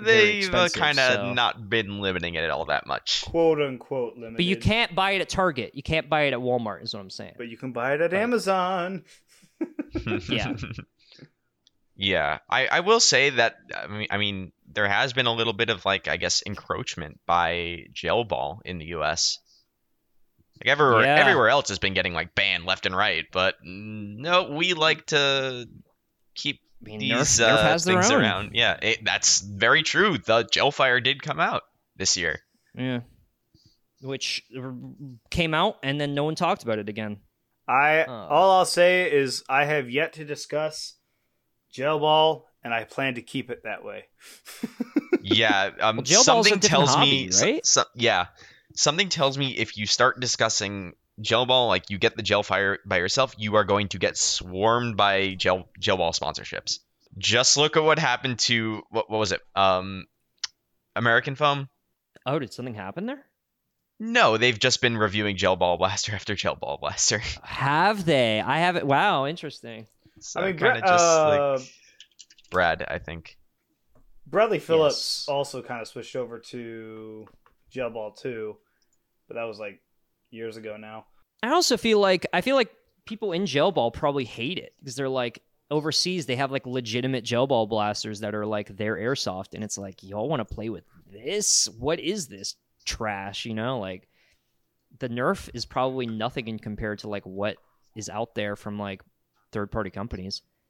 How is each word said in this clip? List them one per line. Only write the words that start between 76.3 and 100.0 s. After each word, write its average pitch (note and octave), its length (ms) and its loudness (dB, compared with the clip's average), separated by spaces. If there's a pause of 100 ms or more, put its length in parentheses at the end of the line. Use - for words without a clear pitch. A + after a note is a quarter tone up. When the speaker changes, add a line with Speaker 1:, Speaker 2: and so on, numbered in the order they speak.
Speaker 3:
to A2 880 -14 (420)
Gel B2 200 -6
Ball A2 240 -10
too, A2 420 -10 (720)
but - 80 -14
that A#2 80 -8
was, G#2+ 160 -10
like, G2+ 220 -14 (520)
years A2+ 240 -10
ago G#2+ 200 -12
now. A2 280 -16 (360)
Speaker 1:
I A3+ 100 -2
also D#4 260 2
feel A3 220 2
like, F#3+ 340 4
I F3 80 2
feel C4 140 2
like B3+ 160 2 (340)
people G#3+ 280 -6
in F#3 120 -2
Gel D3 260 2
Ball A#2 200 0
probably C#3+ 340 -2
hate B2 320 -8
it - 160 -14 (100)
'cause C3 120 -12
they're C3+ 140 -4
like, B2 320 -4 (300)
overseas, D#3 540 -2
they B2+ 100 -2
have, C3+ 160 -2
like, C3+ 160 -4
legitimate B2 560 -2
Gel A#2+ 240 0
Ball A#2 200 2
blasters G#2 520 -2
that G#2 160 -6
are, G#2+ 100 -4
like, G#2 320 -6
their G#2+ 180 -2
airsoft, G2 600 -6
and G#2+ 80 -8
it's - 140 -10
like, G2 260 -14
"Y'all G#2 260 -6
wanna B2+ 160 -4
play A2 240 -10
with F#2+ 140 -10 (260)
this? C#3 580 -2 (120)
What C3+ 200 -2
is E3+ 280 -4
this - 280 -12 (300)
trash?" G2 600 -6
You A2+ 100 -6
know, A#2+ 240 -4
like, F#2+ 280 -10 (920)
the B2+ 100 -6
Nerf C3 440 -2
is A#2 120 -8
probably C3 400 -2
nothing A2+ 420 -6
in A2 120 -8
compared G#2+ 400 -6
to, A2 100 -12
like, G2+ 160 -8
what G2 320 -4 (380)
is G#2 140 -10
out G#2+ 260 -6
there G#2 200 -4
from, G#2 220 -10
like, G2 240 -8 (500)
third-party G#2 380 -4
companies. G2 540 -10 (260)